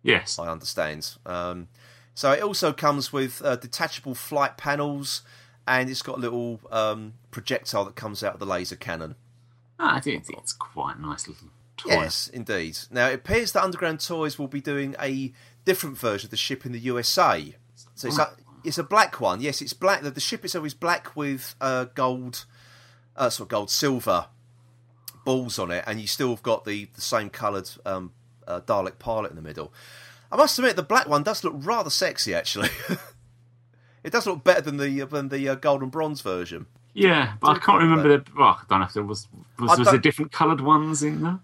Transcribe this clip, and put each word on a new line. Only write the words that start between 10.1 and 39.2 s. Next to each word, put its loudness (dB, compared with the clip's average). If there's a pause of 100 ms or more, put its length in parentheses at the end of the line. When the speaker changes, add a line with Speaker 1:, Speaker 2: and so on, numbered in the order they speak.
Speaker 1:
it's -10
quite -8
a -14
nice -10
little -20 (280)
toy. -8
Speaker 2:
Yes, 0
indeed. -6 (120)
Now, 2
it 0
appears -2
that 2
Underground -2
Toys -4
will -6
be -8
doing -4
a -4 (320)
different 0
version -2
of -16
the -8
ship -4
in -8
the -8
U -2
S 0
A. 2 (380)
So -10
it's 0
Speaker 1:
Oh. 4
Speaker 2:
a, 2 (340)
it's -4
a -4
black 2
one. 2
Yes, -4
it's -8
black. 2
The, -6
the -10
ship -4
itself -4
is -6
black -2
with, -6
uh, 0
gold, -2 (720)
uh, 2
sort -4
of -18
gold, -2
silver 2 (1000)
balls 0
on -4
it, -4
and -6
you -10
still -2
have -4
got 0
the, -6
the -20
same -2
coloured, -4 (160)
um, -6 (340)
uh, -6
Dalek -2
pilot -4
in -16
the -14
middle. -12 (580)
I 0
must 6
admit, 4
the 0
black 4
one 4
does -2
look -2
rather 0
sexy, 0
actually. 0 (180)
<laughs> -2 (1040)
It -6
does 2
look -4
better 6
than -6
the, 0
than -4
the, -2
uh, 0
gold 2
and -4
bronze -4
version. -6 (280)
Speaker 1:
Yeah, 4
but 4
I 6
Speaker 2:
Do 0
Speaker 1:
can't 6
remember 6
Speaker 2:
remember 8
Speaker 1:
the. -8
Well, 8
I 0
don't 4
know 2
if -10
there -2
was. -6 (320)